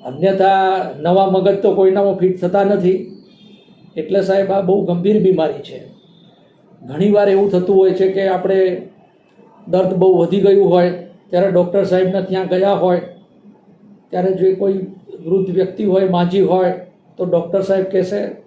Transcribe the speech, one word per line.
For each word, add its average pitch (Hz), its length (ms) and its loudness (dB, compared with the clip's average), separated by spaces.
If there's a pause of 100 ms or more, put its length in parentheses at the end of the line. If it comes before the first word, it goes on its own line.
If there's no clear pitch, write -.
અન્યથા 190 800 0 (140)
નવા 180 260 2
મગજ 190 360 0
તો 202 140 2
કોઈનામાં 196 380 2
ફિટ 180 280 -2
થતા 185 220 0
નથી. 190 480 0 (840)
એટલે 190 240 -2
સાહેબ, 190 300 0
આ 196 100 0
બહુ 185 240 0
ગંભીર 175 380 0
બીમારી 160 300 2
છે. - 440 -18 (880)
ઘણીવાર 202 460 2
એવું 196 200 2
થતું 180 260 0
હોય 190 160 6
છે 190 200 0
કે 190 160 -2
આપણે 185 600 0 (800)
દર્દ 185 260 0
બહુ 185 240 4
વધી 170 240 0
ગયું 196 280 4
હોય 180 380 0 (220)
ત્યારે 185 220 0
ડૉક્ટર 180 320 0
સાહેબને 185 380 0
ત્યાં 190 260 -4
ગયા 190 260 0
હોય 180 280 0 (1080)
ત્યારે 185 240 -2
જે 190 220 0
કોઈ 196 180 -2 (520)
વૃદ્ધ 185 240 -2
વ્યક્તિ 185 340 -4
હોય, 190 260 0
માજી 175 320 0
હોય, 180 320 0 (440)
તો 185 80 -4
ડૉક્ટર 170 360 -2
સાહેબ 190 240 -2
કહેશે 196 500 -4 (120)